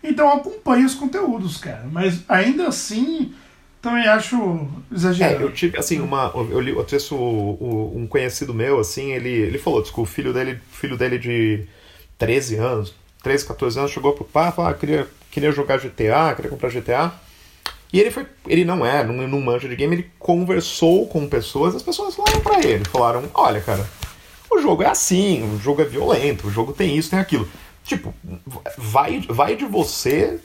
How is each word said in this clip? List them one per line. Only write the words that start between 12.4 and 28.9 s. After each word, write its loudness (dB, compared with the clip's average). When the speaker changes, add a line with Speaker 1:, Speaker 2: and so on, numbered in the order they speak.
Speaker 2:
anos, -2
treze, 2
quatorze -4
anos, 0
chegou 0
pro -6
pai 2
e -2
falou, 0
"Ah, 0
queria, 0
queria 2
jogar 0
G -8
T 0
A, 4
queria -6
comprar -4
G -6
T -2
A." 0
E 4
ele 6
foi, -8
ele 4
não 0
é, 4
não, -2
não -2
manja 0
de -6
game, 2
ele -6
conversou 2
com -2
pessoas, 0
as -8
pessoas -4
falaram 2
pra 4
ele, 2
falaram, 2
Olha, 4
cara, -4
"O 4
jogo 2
é 4
assim, 2
o -4
jogo 0
é 4
violento, 0
o -4
jogo -2
tem 0
isso, -2
tem 0
aquilo." 0
Tipo, -6
vai, 0